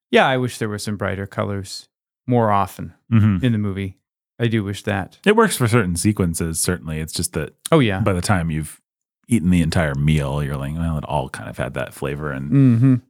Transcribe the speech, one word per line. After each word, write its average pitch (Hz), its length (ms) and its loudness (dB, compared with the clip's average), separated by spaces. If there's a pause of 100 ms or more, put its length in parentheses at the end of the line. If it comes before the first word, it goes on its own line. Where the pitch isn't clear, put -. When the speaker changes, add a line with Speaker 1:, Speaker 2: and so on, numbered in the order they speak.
Speaker 1:
Yeah, 214 180 4
I 131 100 2
wish 127 200 -4
there 110 120 -4
were 104 100 -6
some 107 180 -6
brighter 98 300 -4
colors 101 600 -6 (400)
more 120 240 4
often 95 420 -2 (180)
Speaker 2:
Mm-hmm. 107 340 4
Speaker 1:
in 120 60 4
the 110 80 2
movie. 98 380 -6 (420)
I 120 80 0
do 110 160 0
wish 101 200 -6
that. 98 420 -4
Speaker 2:
It 214 100 6
works 220 200 4
for 123 120 2
certain 101 280 2
sequences, 85 640 0
certainly. 80 400 -4
It's 80 140 -10
just - 200 -6
that 78 200 -6 (180)
Speaker 1:
Oh, 160 80 6
yeah. 101 220 2
Speaker 2:
by 107 120 0
the 87 80 -2
time 85 300 0
you've 78 300 -6 (460)
eaten 90 220 2
the 90 120 4
entire 80 340 0
meal, 71 480 0
you're 69 140 -4
like, 69 180 -8
"Well, 82 220 -2
it 71 80 -6
all 65 240 -4
kind 55 200 -12
of - 80 -14
had 62 180 -6
that 64 180 -8
flavor 71 380 -6
and 69 200 -6
Speaker 1:
Mm-hmm. 131 440 6 (140)